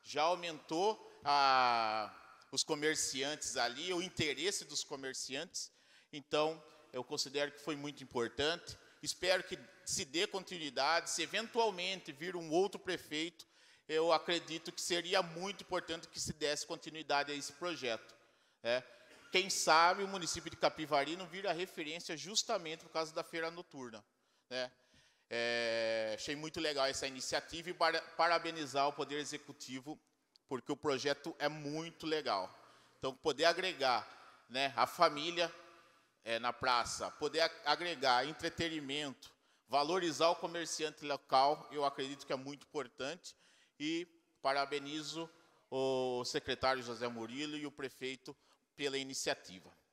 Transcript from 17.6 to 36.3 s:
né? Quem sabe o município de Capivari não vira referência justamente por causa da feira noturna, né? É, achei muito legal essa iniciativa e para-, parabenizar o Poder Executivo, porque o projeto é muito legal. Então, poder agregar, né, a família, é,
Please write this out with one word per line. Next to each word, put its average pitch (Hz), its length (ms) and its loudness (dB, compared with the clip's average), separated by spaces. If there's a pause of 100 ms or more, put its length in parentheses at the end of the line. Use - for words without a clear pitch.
né? 123 200 2 (480)
Quem 190 200 2
sabe 180 540 6
o 196 40 -4
município 175 400 -4
de - 80 -10
Capivari 151 600 2
não 185 100 -10
vira 185 260 -4
referência 170 640 -6
justamente 165 680 -4
por - 60 -20
causa 160 220 -2
da 165 120 -4
feira 165 260 -4
noturna, 127 520 -12 (460)
né? 127 220 -2 (580)
É, 113 840 0
achei 143 220 -6
muito 156 240 -8
legal 147 260 2
essa 139 200 -2
iniciativa 143 640 -6
e 180 60 -8
para-, 165 260 4 (160)
parabenizar 160 720 2
o 147 40 0
Poder 143 260 -4
Executivo, 143 840 -10 (480)
porque 131 220 -4
o 147 60 2
projeto 143 600 0
é 147 100 2
muito 156 580 -6
legal. 123 420 0 (480)
Então, 131 180 -2
poder 147 320 2
agregar, 143 600 2 (400)
né, 131 280 0
a 120 100 6
família, 165 680 2 (680)
é, 113 160 -2